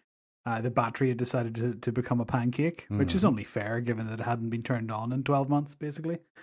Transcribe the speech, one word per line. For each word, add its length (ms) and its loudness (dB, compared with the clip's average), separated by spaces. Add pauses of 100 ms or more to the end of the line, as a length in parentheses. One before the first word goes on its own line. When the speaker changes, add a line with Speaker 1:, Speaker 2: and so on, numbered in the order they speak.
(460)
Speaker 1:
uh, 140 -2
the 100 0
battery 380 2
had 100 0
decided 380 0
to, 180 0
to 180 -4
become 280 0
a 40 0
pancake, 640 0
which 260 2
is 60 4
Speaker 2:
Mm-hmm. 80 8
Speaker 1:
only 160 2
fair 360 -2
given 280 -2
that 120 -6
it 40 -4
hadn't 260 0
been 120 -2
turned 280 -2
on 220 -4
in 100 0
twelve 260 2
months, 280 0
basically. 460 -6
<laughs> 60 -20 (140)